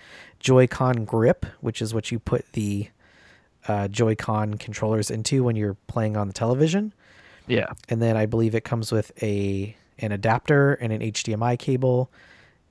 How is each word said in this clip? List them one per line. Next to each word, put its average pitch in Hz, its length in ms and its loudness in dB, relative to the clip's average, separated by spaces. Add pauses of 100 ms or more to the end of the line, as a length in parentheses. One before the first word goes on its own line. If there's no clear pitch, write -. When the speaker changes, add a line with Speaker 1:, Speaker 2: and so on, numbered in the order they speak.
(380)
Speaker 1:
Joy-Con 127 640 4
grip, 117 400 2 (160)
which 117 220 -6
is 110 100 -4
what 113 200 -4
you 117 80 -2
put - 320 -4
the, 101 360 -4 (800)
uh, 101 220 -2
Joy-Con 107 640 0
controllers 107 560 -2
into 120 320 0
when 120 140 2
you're 104 200 -2 (120)
playing 107 280 -2
on 101 120 0
the 92 60 -8
television. 160 580 2 (560)
Speaker 2:
Yeah. 117 180 0 (220)
Speaker 1:
And 113 120 -2
then 113 160 2
I 110 100 0
believe 113 280 0
it 113 100 0
comes 113 280 -4
with 107 180 0 (120)
a, 101 520 -2 (240)
an 107 140 -4
adapter 139 640 2
and 113 180 -4
an 110 100 -4
H 110 220 -6
D 113 80 -4
M 107 100 -2
I 120 140 2
cable. 127 520 0 (640)